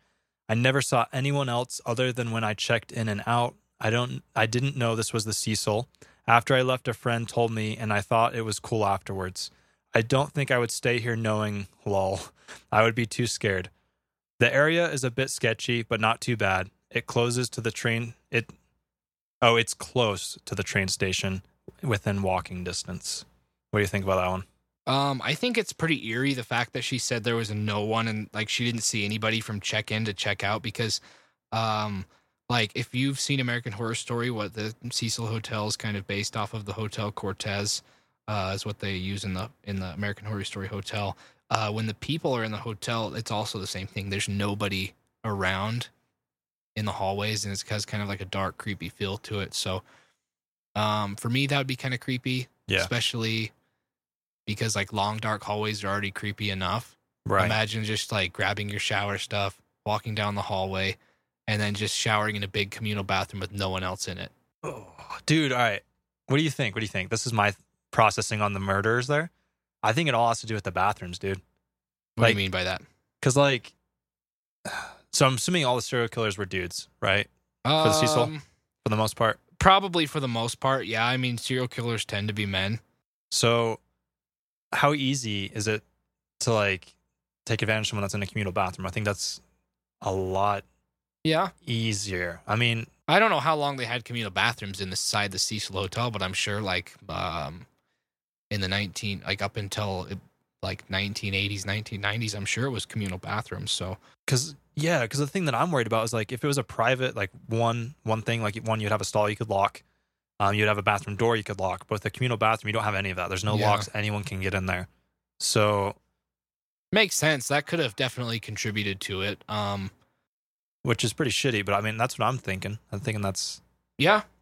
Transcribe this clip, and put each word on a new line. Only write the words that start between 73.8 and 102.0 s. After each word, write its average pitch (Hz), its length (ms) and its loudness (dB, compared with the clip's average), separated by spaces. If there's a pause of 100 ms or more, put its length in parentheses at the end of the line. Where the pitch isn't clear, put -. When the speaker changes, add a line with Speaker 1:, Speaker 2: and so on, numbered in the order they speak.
Speaker 1:
<sighs> - 480 -12
so 139 140 8
I'm 131 80 4
assuming 165 300 2
all 127 120 4
the 113 60 0
serial 117 260 0
killers 110 300 -2
were 101 80 -4
dudes, 90 420 -6 (120)
right? 104 280 2 (360)
For 131 60 2
the 156 220 6
Cecil, 156 300 4
Speaker 2:
Um, 156 200 -2 (420)
Speaker 1:
for 107 60 0
the 107 60 2
most 110 200 2
part? 110 220 4 (200)
Speaker 2:
Probably 190 480 6
for 147 140 -4
the 135 80 0
most 117 320 -2
part, 135 260 0
yeah. 110 200 0
I 127 100 2
mean, 123 220 0
serial 127 300 -2
killers 117 360 -4
tend 104 240 -2
to 104 60 -2
be 104 120 0
men. 98 340 0 (500)
Speaker 1:
So 117 500 2 (920)
how 147 220 4
easy 123 520 0
is 107 220 -6
it 107 140 0 (580)
to, 120 120 2
like, 101 420 2 (520)
take 113 160 0
advantage 107 240 2
of - 40 -4
someone 104 120 -2
that's 98 120 -2
in 101 80 -2
a 95 40 -2
communal 98 260 -2
bathroom? 92 340 -2
I 90 40 -6
think 107 140 -4
that's - 360 -2 (600)
a 98 120 -2
lot 95 520 0 (600)
Speaker 2:
Yeah. 165 260 2 (160)
Speaker 1:
easier. 101 800 -2
I 107 100 2
mean, 117 300 2 (220)
Speaker 2:
I 165 100 6
don't 220 120 6
know 156 100 2
how 156 160 2
long 143 200 0
they 127 100 -4
had 120 180 -4
communal 117 260 -4
bathrooms 101 500 0
in 92 100 -4
the 92 60 -4
side 101 360 0
the 104 60 -4
Cecil 101 380 -2
Hotel, 110 340 -2
but 101 120 -4
I'm 95 120 -2
sure, 104 280 -2
like, 90 320 -2 (140)
um, 85 580 -6 (840)
in 104 100 -2
the 92 80 0
nineteen, 98 580 -2
like, 95 160 -2
up 101 140 -4
until, 98 480 -4
it, - 140 -8 (440)
like, 98 260 -6
nineteen 101 460 -2
eighties, 98 320 -2
nineteen 104 340 -4